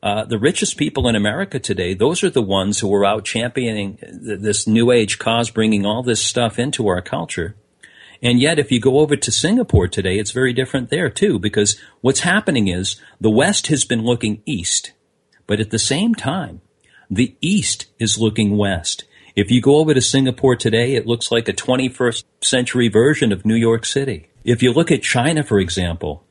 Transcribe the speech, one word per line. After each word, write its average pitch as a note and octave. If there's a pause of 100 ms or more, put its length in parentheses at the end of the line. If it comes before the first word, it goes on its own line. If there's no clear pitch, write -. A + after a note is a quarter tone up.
Uh, G#2
the A2
richest F3
people C#3
in A2+
America G#2+
today, F2+
those C3+
are G3
the B2+
ones G2
who G2+
are G2+
out G2+
championing A2+
th-, F#2+
this G#2
New A2+
Age A2+
cause, A#2
bringing G#2+
all A2
this B2
stuff -
into A#2+
our F2+
culture. G#2+ (680)
And B2
yet, D#3
if C#3
you B2
go C3
over D3
to A#2+
Singapore E3
today, F#2
it's E2+
very B2+
different B2+
there, E3
too, F#3+
because G#2 (220)
what's C3+
happening E3+
is F2+ (180)
the A2
West C#3+
has D3
been A2+
looking A2+
east, - (540)
but G#2
at G#2+
the A2+
same G3+
time, G#2+ (500)
the A2
East - (120)
is A2
looking G#2+
west. G2 (300)
If G2+
you A#2+
go C#3
over D#3
to C3
Singapore C3
today, A#2+
it A#2
looks A#2
like A#2
a G2
twenty-first B2+ (160)
century B2
version A#2+
of F2+
New A2
York A2+
City. C3 (160)
If A#2
you B2
look E3
at C#3+
China, D3
for A2
example E2+